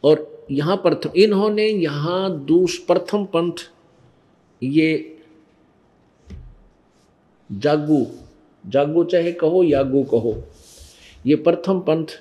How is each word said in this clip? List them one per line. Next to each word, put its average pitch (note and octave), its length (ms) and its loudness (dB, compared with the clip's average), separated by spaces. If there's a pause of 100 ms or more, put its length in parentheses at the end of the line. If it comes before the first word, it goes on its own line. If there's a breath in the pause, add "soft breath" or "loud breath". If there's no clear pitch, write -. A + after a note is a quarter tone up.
और - 460 2
यहाँ D3 260 0
प्रथम, D#3+ 400 -2
इन्होंने G#3 500 2
यहाँ F3 760 -2
दूस-, E3+ 340 2
प्रथम F3+ 460 -2
पंथ E3+ 280 -2 (1080)
ये D#3 560 -2 (2250)
जागू, D3 540 0 (600)
जागू D3 380 0
चाहे E3+ 280 0
कहो, E3+ 300 0
यागू C#3 400 2
कहो, A2+ 400 -2 (840 soft breath)
ये D3+ 100 4
प्रथम E3+ 440 0
पंथ D#3+ 260 -2 (140)